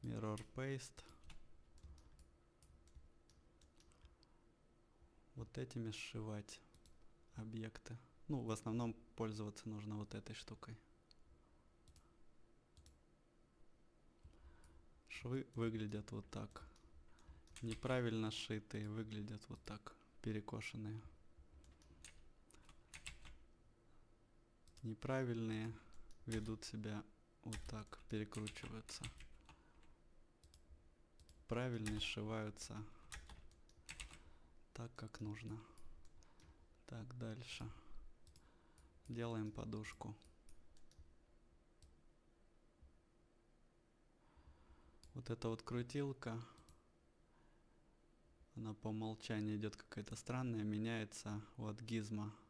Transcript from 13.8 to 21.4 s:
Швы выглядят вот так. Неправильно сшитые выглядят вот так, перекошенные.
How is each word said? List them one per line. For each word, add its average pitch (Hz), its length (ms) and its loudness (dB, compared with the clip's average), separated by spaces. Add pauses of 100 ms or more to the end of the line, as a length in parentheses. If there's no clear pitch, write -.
Швы 127 460 2
выглядят 107 580 6
вот 107 180 -2
так. - 380 -4 (960)
Неправильно 113 680 6
сшитые 107 580 0
выглядят 107 600 0
вот - 160 -6
так, - 320 -6 (260)
перекошенные. 107 800 0 (3750)